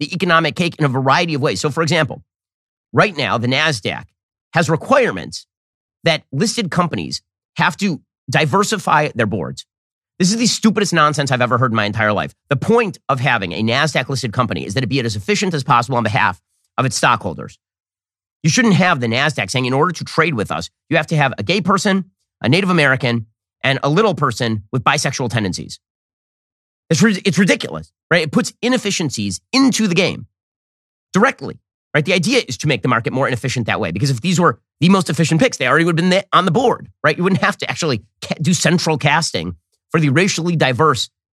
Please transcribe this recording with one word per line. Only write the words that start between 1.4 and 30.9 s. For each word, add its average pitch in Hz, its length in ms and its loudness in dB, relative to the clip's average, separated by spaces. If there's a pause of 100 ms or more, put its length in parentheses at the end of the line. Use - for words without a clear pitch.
ways. 120 180 -2
So, 151 80 -2
for 151 140 -2
example, 160 420 0 (680)
right 180 200 2
now, 120 220 0
the 120 100 -2
Nasdaq 127 600 -2 (480)
has 160 160 2
requirements 160 760 0 (580)
that 156 280 0
listed 196 380 -2
companies 123 500 -4 (380)
have 160 180 0
to 190 240 -2 (300)
diversify 160 840 0
their 113 120 0
boards. 85 400 -6 (520)
This 180 120 2
is 226 80 0
the 240 80 2
stupidest 202 480 0
nonsense 147 360 2
I've 123 120 2
ever 123 160 2
heard 123 140 0
in 110 40 -2
my 107 80 2
entire 107 300 0
life. 87 200 -4 (140)
The 143 80 0
point 220 420 0 (120)
of 131 100 -2
having 117 320 0
a 87 100 -4
Nasdaq 131 460 0
listed 127 240 -6
company 107 320 -2
is 98 100 -10
that 113 80 -2
it 113 60 -4
be 131 120 0
as 113 160 -4
efficient 185 360 -2
as 143 100 -4
possible 120 360 2
on 113 60 0
behalf 101 360 0 (380)
of 127 80 0
its - 100 -4
stockholders. 95 640 -2 (840)
You 160 80 2
shouldn't 226 240 4
have 170 260 4
the 120 60 0
Nasdaq 123 440 0
saying, 127 160 -2
"In 127 60 0
order 156 200 2
to 143 120 -12
trade 160 300 0
with 98 160 -4
us, 82 200 -8 (180)
you 156 80 0
have 156 120 0
to 165 80 -2
have 139 200 2
a 107 60 -8
gay 175 180 0
person, 190 500 0 (300)
a 107 80 -2
Native 180 220 2
American, 131 560 2 (360)
and 135 200 0
a 139 60 0
little 185 260 2
person 117 580 -2
with 127 120 -4
bisexual 143 460 0
tendencies." 95 480 -6 (1120)
It's 165 120 2
ri-, 208 220 2
it's 175 140 0
ridiculous, 196 540 -2 (180)
right? 175 120 2
It 151 100 -6
puts 233 280 0
inefficiencies 175 800 -2 (120)
into 247 340 2
the 165 80 -2
game 160 320 0 (880)